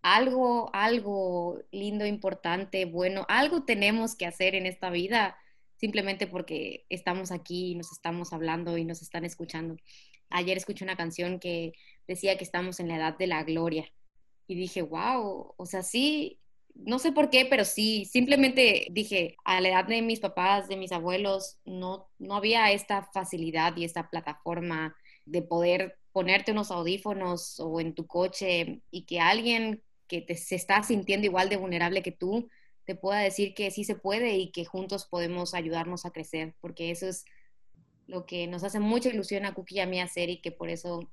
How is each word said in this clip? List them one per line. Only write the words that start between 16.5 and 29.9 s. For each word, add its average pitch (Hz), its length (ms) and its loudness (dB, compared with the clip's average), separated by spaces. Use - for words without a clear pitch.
no 240 240 -2
sé 320 120 4
por 294 180 6
qué, 254 200 6
pero 226 160 6
sí, 214 400 0
simplemente 262 880 6
dije, 190 540 0
a 185 160 4
la 185 80 4
edad 185 160 6
de 226 160 0
mis 226 180 0
papás, 190 480 2
de 196 80 -4
mis 185 160 -6
abuelos, 185 720 -2
no, 185 440 -8
no 196 160 -6
había 214 360 6
esta 202 320 0
facilidad 170 640 0
y 170 80 -2
esta 170 240 -6
plataforma 165 840 -4
de 160 160 0
poder 175 560 0
ponerte 190 400 2
unos 208 200 0
audífonos 180 880 -2
o 165 200 -4
en 160 160 -2
tu 165 120 -8
coche 180 720 0
y 175 140 -10
que 170 140 -4
alguien 220 640 2